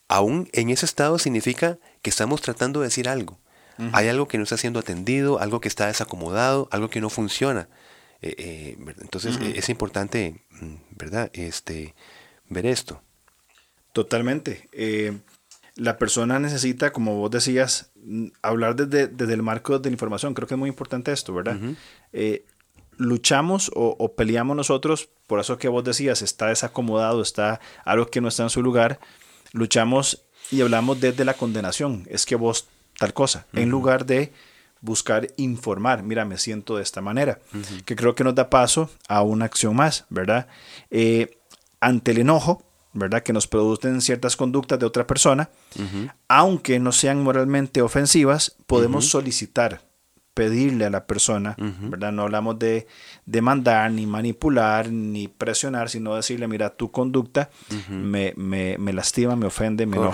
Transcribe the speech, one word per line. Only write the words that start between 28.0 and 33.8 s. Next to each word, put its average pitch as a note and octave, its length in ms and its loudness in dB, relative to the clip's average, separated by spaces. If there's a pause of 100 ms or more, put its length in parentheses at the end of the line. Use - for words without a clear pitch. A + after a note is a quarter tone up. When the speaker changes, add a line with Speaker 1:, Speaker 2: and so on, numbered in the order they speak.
Speaker 2:
que B2 120 -2
no A#2+ 80 0
está A2+ 160 -2
en A#2 60 -2
su B2 120 0
lugar. B2 380 2 (520)
Luchamos A#2 680 2 (280)
y C3+ 120 2
hablamos A#2+ 380 2
desde B2+ 240 2
la C3 100 2
condenación. A2 760 -4
Es - 160 -2
que B2 100 2
vos A#2 320 -2 (300)
tal - 140 0
cosa, - 400 0
en A#2 120 0
Speaker 1:
Ujú. A#2+ 60 2
Speaker 2:
lugar C3 360 2